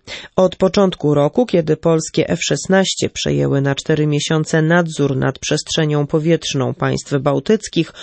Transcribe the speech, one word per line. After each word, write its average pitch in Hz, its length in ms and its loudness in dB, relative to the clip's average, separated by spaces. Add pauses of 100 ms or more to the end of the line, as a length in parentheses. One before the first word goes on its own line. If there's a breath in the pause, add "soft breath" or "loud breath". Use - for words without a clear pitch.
(360 loud breath)
Od 185 200 2
początku 190 580 2
roku, 147 320 2
kiedy 156 320 0
polskie 160 520 0
F 170 140 -2
szesnaście 185 640 0
przejęły 143 520 0
na 139 140 0
cztery 151 320 0
miesiące 156 540 0
nadzór 156 560 2
nad 135 220 -2
przestrzenią 151 680 -2
powietrzną 151 640 0
państw 135 440 -2
bałtyckich, 147 840 0